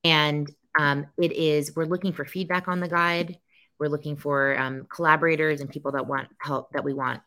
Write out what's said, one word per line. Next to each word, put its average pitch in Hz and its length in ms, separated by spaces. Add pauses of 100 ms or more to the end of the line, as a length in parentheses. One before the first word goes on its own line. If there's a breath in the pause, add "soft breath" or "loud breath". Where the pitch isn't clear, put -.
And, 151 460 (280)
um, 143 300 (100)
it 170 140
is, 151 440
we're 160 100
looking 180 280
for 143 120
feedback 180 420
on 180 140
the 175 60
guide. 170 500 (420 soft breath)
We're 147 80
looking 147 300
for, 139 400
um, 131 360
collaborators 156 680
and 139 80
people 143 240
that 135 120
want 135 220 (120)
help, 139 340
that 139 100
we 143 100
want 127 340